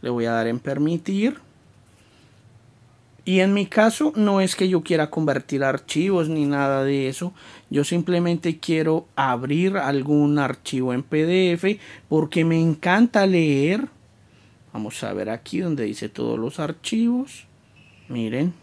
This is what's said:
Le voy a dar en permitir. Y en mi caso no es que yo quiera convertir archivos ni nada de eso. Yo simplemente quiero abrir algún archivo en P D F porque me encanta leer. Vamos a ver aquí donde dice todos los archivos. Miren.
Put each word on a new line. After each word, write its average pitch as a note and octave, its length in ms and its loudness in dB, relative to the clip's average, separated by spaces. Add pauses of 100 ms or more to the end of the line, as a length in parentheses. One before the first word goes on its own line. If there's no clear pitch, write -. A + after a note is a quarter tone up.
Le B2 100 -6
voy A#2 160 -2
a A#2 60 0
dar A2+ 140 0
en A#2+ 140 -4
permitir. E3+ 840 -2 (1800)
Y F#3 120 4
en G3 140 4
mi G3+ 120 0
caso A3+ 480 2
no G3+ 260 4
es F#3 140 0
que F#3+ 140 0
yo F3 160 0
quiera D#3 260 0
convertir C#3+ 540 -2
archivos D#3 640 0
ni D#3 180 0
nada C#3 380 0
de C#3 240 0
eso. F3 260 -8 (360)
Yo C#3+ 120 0
simplemente E3+ 800 -2
quiero D#3+ 560 0
abrir C#3+ 640 0
algún D3 600 2
archivo B2+ 560 -2
en B2+ 80 -2
P D#3 240 0
D F3+ 280 2
F F#3+ 260 -2 (280)
porque D#3 360 2
me E3 160 4
encanta F#3 680 4
leer. E3+ 600 2 (840)
Vamos A2 300 -8
a G#2 100 -6
ver G2 160 -4
aquí A#2 300 -6
donde D#3+ 240 -2
dice A2 260 -6
todos A#2 300 -4
los A#2 220 -6
archivos. A#3 880 -4 (600)
Miren. B2 540 -2